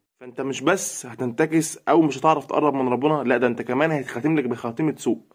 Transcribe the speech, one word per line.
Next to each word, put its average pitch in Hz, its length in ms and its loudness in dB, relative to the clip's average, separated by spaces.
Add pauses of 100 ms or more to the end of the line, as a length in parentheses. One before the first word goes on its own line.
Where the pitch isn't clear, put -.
(200)
فأنت 127 220 -12
مش 131 200 -6
بس 180 440 -2
هتنتكس 151 720 -2
أو 165 240 4
مش 143 160 2
هتعرف 156 280 2
تقرب 147 280 0
من 131 140 0
ربنا، 135 360 0
لا، 120 140 2
ده 123 100 2
أنت 117 140 -2
كمان 139 300 0
هيتختم 147 460 -2
لك 135 60 0
بخاتمة 120 540 -4
سوء. 113 220 -2 (160)